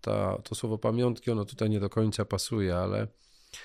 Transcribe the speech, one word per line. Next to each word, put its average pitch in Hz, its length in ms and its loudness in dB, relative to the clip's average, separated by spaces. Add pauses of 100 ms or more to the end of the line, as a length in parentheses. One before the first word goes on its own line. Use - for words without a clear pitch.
Ta, 101 380 0
to 110 160 -10
słowo 110 240 -4
pamiątki, 117 520 0
ono 110 140 0
tutaj 107 260 -2
nie 107 100 2
do 101 100 0
końca 110 340 2
pasuje, 98 520 0
ale, 98 300 0 (580)